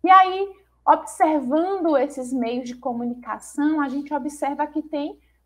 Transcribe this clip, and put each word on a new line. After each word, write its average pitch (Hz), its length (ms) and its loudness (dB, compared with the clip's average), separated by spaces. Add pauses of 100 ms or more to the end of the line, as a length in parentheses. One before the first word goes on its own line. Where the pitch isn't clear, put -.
E 349 80 2
aí, 381 420 6 (320)
observando 311 1120 2
esses 262 360 -2
meios 247 360 -4
de 247 60 -12
comunicação, 247 1040 -4
a 277 80 -2
gente 277 240 -6
observa 285 540 -4
que 302 160 -6
tem 311 360 -6 (280)